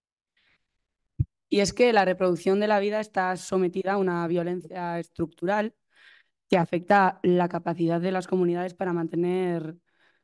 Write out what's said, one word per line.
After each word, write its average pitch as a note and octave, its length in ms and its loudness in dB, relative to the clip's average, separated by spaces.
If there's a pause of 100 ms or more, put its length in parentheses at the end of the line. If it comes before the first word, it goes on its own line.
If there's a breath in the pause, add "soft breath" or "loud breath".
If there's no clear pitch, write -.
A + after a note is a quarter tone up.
(1500)
Y G3+ 100 2
es G3 120 2
que B3 220 4
la G3+ 100 6
reproducción F#3 560 2
de G#3 80 2
la G#3+ 120 2
vida G#3 200 -2
está F#3 380 -4
sometida F#3 560 -2
a G3+ 40 0
una F3 300 0
violencia F3 720 -4
estructural F3+ 760 -4 (720 soft breath)
que F#3 80 4
afecta F3+ 640 2
la F3+ 260 2
capacidad E3+ 540 -2
de F#3 100 -2
las F#3 160 -4
comunidades F3+ 460 0
para F#3 180 -4
mantener E3+ 840 -4 (460)